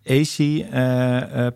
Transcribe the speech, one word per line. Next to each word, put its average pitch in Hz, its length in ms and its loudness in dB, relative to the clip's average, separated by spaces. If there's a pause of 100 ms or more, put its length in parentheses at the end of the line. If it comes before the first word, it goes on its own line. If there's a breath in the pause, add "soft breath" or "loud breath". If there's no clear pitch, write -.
esi, 147 600 0
eh, 127 840 0
eh, 123 100 -2